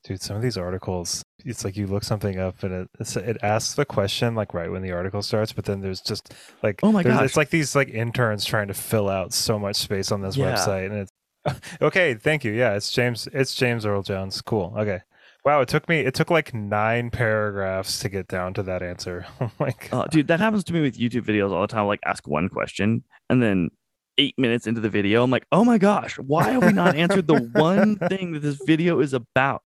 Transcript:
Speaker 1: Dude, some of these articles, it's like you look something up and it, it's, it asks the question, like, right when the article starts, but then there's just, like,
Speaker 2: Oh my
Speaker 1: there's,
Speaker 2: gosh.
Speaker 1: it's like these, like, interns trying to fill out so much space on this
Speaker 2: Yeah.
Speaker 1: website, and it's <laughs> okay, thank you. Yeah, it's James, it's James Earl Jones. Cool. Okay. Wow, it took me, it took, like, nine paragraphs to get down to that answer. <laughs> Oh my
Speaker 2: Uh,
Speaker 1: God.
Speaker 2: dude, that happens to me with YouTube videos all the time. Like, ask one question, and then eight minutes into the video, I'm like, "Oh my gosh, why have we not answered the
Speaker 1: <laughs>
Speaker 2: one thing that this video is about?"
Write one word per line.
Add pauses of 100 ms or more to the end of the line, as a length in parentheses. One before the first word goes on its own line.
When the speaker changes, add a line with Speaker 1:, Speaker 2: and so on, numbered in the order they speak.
Speaker 1:
Dude,
some
of
these
articles, (220)
it's
like
you
look
something
up
and
it, (100)
it's,
it
asks
the
question,
like,
right
when
the
article
starts,
but
then
there's
just, (300)
like,
Speaker 2:
Oh
my
Speaker 1:
there's,
Speaker 2:
gosh.
Speaker 1:
it's
like
these,
like,
interns
trying
to
fill
out
so
much
space
on
this
Speaker 2:
Yeah.
Speaker 1:
website,
and
it's (340)
<laughs>
okay,
thank
you.
Yeah,
it's
James,
it's
James
Earl
Jones.
Cool.
Okay. (440)
Wow,
it
took
me,
it
took,
like,
nine
paragraphs
to
get
down
to
that
answer.
<laughs>
Oh (100)
my
Speaker 2:
Uh, (180)
Speaker 1:
God.
Speaker 2:
dude,
that
happens
to
me
with
YouTube
videos
all
the
time.
Like,
ask
one
question, (260)
and
then (480)
eight
minutes
into
the
video,
I'm
like,
"Oh
my
gosh,
why
have
we
not
answered
the
Speaker 1:
<laughs>
Speaker 2:
one (120)
thing
that
this
video
is
about?"